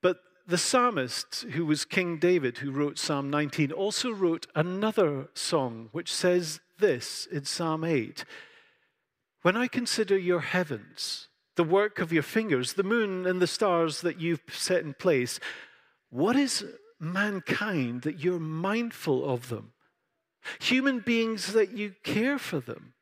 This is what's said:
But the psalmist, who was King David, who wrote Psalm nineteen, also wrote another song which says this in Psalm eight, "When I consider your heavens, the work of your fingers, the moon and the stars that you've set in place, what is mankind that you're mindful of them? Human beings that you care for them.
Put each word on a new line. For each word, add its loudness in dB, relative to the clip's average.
But 2
the 2
psalmist, 0
who 0
was 2
King 0
David, 2
who -6
wrote -2
Psalm -2
nineteen, 0
also -2
wrote 0
another 0
song -2
which -6
says 2
this 0
in -6
Psalm -2
eight, -2
"When 4
I 0
consider 0
your 0
heavens, -4
the 4
work 2
of -2
your 4
fingers, 0
the 0
moon 0
and 2
the 4
stars 2
that -2
you've -2
set 0
in -8
place, 2
what 2
is 2
mankind -2
that -4
you're 0
mindful -2
of -4
them? -10
Human 2
beings 0
that 4
you -8
care 0
for -4
them. -12